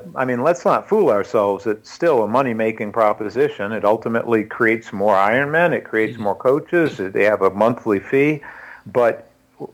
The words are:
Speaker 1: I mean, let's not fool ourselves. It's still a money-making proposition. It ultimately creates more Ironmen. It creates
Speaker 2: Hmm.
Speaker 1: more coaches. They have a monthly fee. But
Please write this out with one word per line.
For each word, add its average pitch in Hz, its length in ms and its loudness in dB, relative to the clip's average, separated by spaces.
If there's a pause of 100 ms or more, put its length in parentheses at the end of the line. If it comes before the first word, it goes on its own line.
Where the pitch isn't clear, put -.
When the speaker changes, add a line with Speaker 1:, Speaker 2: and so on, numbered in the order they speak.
(140)
Speaker 1:
I 135 100 -2
mean, 123 180 -2
let's 170 220 0
not 127 240 0
fool 196 220 2
ourselves. 101 560 0
It's - 240 -6
still 151 320 0
a 104 60 -2
money-making 113 640 -2
proposition. 107 800 0
It 101 120 -6
ultimately 113 600 0
creates 113 480 -2
more 101 220 2
Ironmen. 143 580 2
It - 120 -4
creates 110 320 -2
Speaker 2:
Hmm. 117 80 -8
Speaker 1:
more 98 100 0
coaches. 151 640 0
They 98 260 -2
have 101 180 2
a 95 80 4
monthly 107 480 0
fee. 143 440 0 (440)
But 117 420 0 (460)